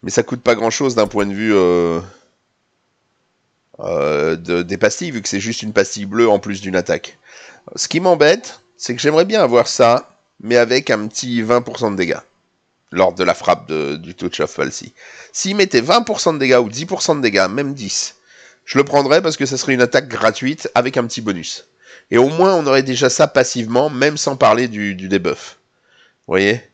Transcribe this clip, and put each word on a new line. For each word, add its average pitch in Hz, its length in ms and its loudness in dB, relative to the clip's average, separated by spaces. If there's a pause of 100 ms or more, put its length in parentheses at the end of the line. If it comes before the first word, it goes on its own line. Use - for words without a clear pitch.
mais 87 80 -8
ça 117 120 2
coûte 123 180 -6
pas 120 140 2
grand 113 160 -2
chose 131 240 -2
d'un 107 140 2
point 101 180 -2
de 98 80 -6
vue, 107 200 0
euh, 87 460 2 (1800)
euh, 76 560 -2
de, 87 260 -2
des 90 160 -6
pastilles, 160 320 0
vu 120 100 -8
que 101 80 -8
c'est 98 120 -4
juste 113 200 -6
une 110 140 -10
pastille 101 320 -2
bleue 110 240 2
en 101 80 4
plus 98 240 -8
d'une 95 140 -4
attaque. - 420 -4 (580)
Ce - 100 -6
qui 160 140 -2
m'embête, 175 640 2 (160)
c'est - 160 -6
que 123 80 -8
j'aimerais 156 240 2
bien 214 160 0
avoir 123 260 4
ça, - 480 2 (240)
mais 117 160 0
avec 123 320 2
un 107 180 0
petit 120 360 -4
vingt 120 180 2
pour 117 180 -12
cent 113 120 -2
de 98 60 -6
dégâts 87 240 -2 (720)
lors 92 200 2
de 90 120 -2
la 87 100 2
frappe 82 320 0
de, 76 300 -4
du 82 180 -14
Touch - 240 -8
of 78 140 -2
Falsi. - 400 -6 (400)
S'il 190 240 -4
mettait 190 240 2
vingt 185 220 2
pour 220 180 -6
cent 165 120 0
de 156 60 -4
dégâts 127 240 4
ou 110 60 -2
dix 123 180 -10
pour 185 160 -6
cent 156 140 0
de 139 60 -6
dégâts, 98 280 2
même 139 240 -6
dix, - 400 -8 (520)
je - 120 0
le 135 60 4
prendrais 143 360 4
parce 165 160 -4
que 143 100 -2
ça 131 100 -6
serait 135 180 -2
une 123 80 4
attaque 131 240 2
gratuite 117 680 -2
avec 123 200 0
un 123 80 0
petit 117 160 -8
bonus. 98 460 -6 (460)
Et 117 60 6
au 127 100 6
moins, 180 260 4
on 160 120 0
aurait 135 180 4
déjà 131 260 0
ça 147 160 2
passivement, 127 640 0
même 143 260 0
sans 143 200 -4
parler 120 320 4
du, 104 260 -6
du 95 140 -10
debuff. 87 500 -4 (680)
Vous - 60 -6
voyez ? 101 300 2 (100)